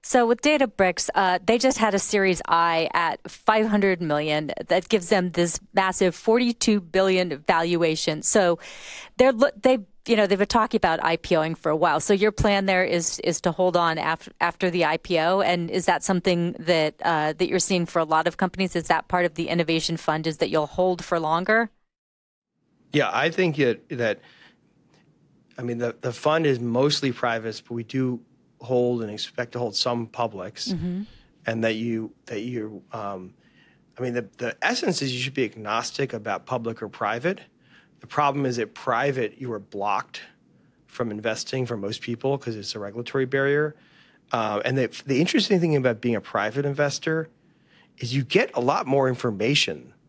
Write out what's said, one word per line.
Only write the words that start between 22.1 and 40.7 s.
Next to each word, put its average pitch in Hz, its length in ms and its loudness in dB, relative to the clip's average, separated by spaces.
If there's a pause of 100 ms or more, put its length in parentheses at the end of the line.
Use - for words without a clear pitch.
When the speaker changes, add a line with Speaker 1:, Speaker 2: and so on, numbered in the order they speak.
Speaker 2:
Yeah, 131 200 2
I 139 180 2
think 165 260 0
that, 123 320 0
that, 117 320 -2 (1400)
I 123 40 -10
mean, 120 160 -6
the, 117 220 -4
the 123 120 -4
fund 156 340 0
is 131 140 2
mostly 131 500 0
privates, 113 500 -4
but - 140 -12
we 117 80 -6
do 127 380 -2 (420)
hold 123 400 2
and 107 80 -6
expect 117 420 -8
to 120 60 -6
hold 117 180 -4
some 120 300 0
publics, 104 600 -6
Speaker 1:
Mm-hmm. 180 340 -4 (420)
Speaker 2:
and 113 180 -2
that 113 120 0
you, 113 400 -4 (100)
that 107 160 -8
you, 110 500 -8
um, 101 440 -10 (640)
I 127 40 -6
mean, 123 120 -4
the, 120 120 -4 (120)
the 120 240 -6
essence 214 400 0
is 131 100 -4
you 123 80 -6
should 131 140 -6
be 131 100 0
agnostic 113 720 -4
about 104 320 -6
public 117 340 -6
or 107 80 -8
private. 120 520 -4 (600)
The - 60 -20
problem 143 400 0
is 120 100 -2
that 113 160 -4
private, 127 640 -2
you 123 140 -8
are 104 60 -6
blocked 101 640 -4 (640)